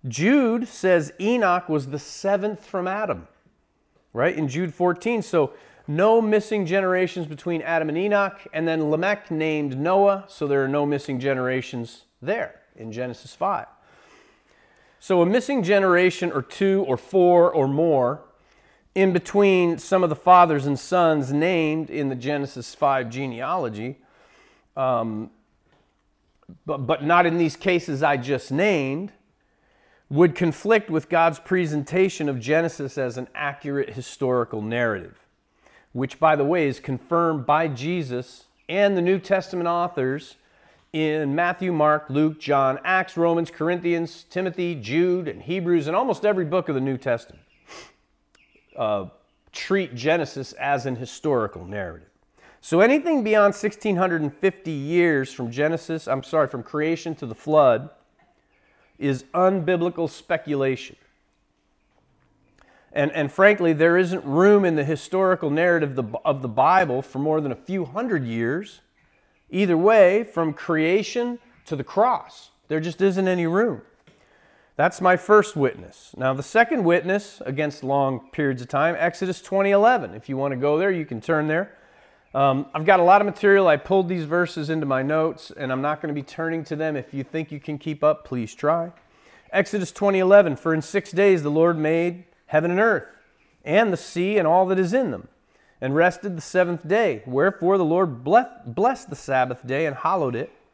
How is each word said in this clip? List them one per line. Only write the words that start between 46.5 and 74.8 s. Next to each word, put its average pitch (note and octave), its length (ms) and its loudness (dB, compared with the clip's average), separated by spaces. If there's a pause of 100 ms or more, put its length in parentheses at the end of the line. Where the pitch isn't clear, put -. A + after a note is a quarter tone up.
of C#3+ 80 -2
the C3 40 -2
New C3 160 -2
Testament, - 480 -6 (1300)
uh, G#2 300 -2 (440)
treat F#3 440 -4
Genesis C3+ 580 -2
as C#3 340 -2
an B2+ 100 -4
historical A2+ 680 -4
narrative. F2 440 -10 (520)
So E3 200 0
anything C#4+ 420 2
beyond G#3 320 2
sixteen G#3 420 -4
hundred F3 260 0
and C#3+ 100 -4
fifty - 380 -4
years D3+ 640 0
from A#2+ 180 -8
Genesis, D#3+ 580 -4
I'm C3+ 140 -2
sorry, D3+ 260 0
from A#2+ 140 -10
creation D#3+ 540 -4
to C#3 100 -12
the A2 80 -10
flood, C#3+ 560 4 (1080)
is C3+ 260 -2 (100)
unbiblical F3 760 0
speculation. C#3 880 -4 (2000)
And, D3 180 0
and D3 200 -4
frankly, F#3+ 420 4
there E3+ 260 4
isn't F#3 260 -2
room F#3+ 400 4
in E3 120 2
the C#3+ 80 0
historical F3+ 640 -2
narrative D#3 460 0
the, C3 80 -2 (200)
of C#3+ 180 0
the C3 60 -6
Bible C#3 540 2
for - 160 -10
more D#3 220 0
than C#3+ 100 -4
a A#2+ 60 -6
few F#3 280 -6
hundred E3+ 400 -4
years, A#2 560 -4 (680)
either F3+ 260 2
way, G3+ 480 6
from E3 280 -4
creation G3+ 840 -2 (280)
to D#3 100 -6
the C3+ 80 -6
cross. - 640 -2 (180)
There D#3 120 -2
just E3 200 -8
isn't F#3+ 280 2
any F3+ 180 0
room. F#3 360 0 (920)
That's E3 240 0